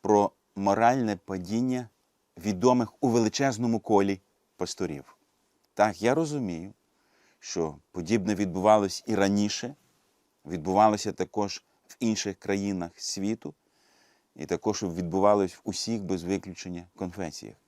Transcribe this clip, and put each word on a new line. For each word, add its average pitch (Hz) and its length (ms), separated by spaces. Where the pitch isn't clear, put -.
про 104 300
моральне 107 600
падіння 110 720
відомих 107 520
у 135 80
величезному 117 720
колі 98 400
пасторів. 80 600
Так, 104 280
я 120 120
розумію, 117 580
що 80 360
подібне 92 440
відбувалось 98 720
і 110 80
раніше, 101 600
відбувалося 95 680
також - 500
в - 120
інших 107 380
країнах 98 580
світу, - 580
і 76 100
також 95 360
відбувалось 95 720
в - 100
усіх 107 380
без 90 200
виключення 90 640
конфесіях. 87 600